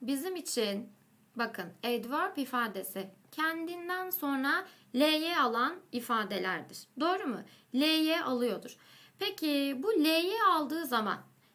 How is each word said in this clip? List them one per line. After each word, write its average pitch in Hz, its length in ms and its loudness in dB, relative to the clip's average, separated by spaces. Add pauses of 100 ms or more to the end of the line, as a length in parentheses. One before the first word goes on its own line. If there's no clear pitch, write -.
bizim 277 340 -2
için, 214 560 -2 (440)
bakın 220 360 -4 (120)
adverb 247 520 -2
ifadesi 214 720 -4 (220)
kendinden 349 760 -4
sonra 285 540 0 (300)
L 254 80 4
Y 311 360 2
alan 277 360 2 (180)
ifadelerdir. 196 840 -2 (220)
Doğru 359 260 2
mu? 208 120 -2 (360)
L 262 80 4
Y 320 400 4
alıyordur. 240 540 -2 (420)
Peki 285 640 0
bu 440 100 2
L 311 140 6
Y 359 360 4
aldığı 320 440 2
zaman 220 320 0 (360)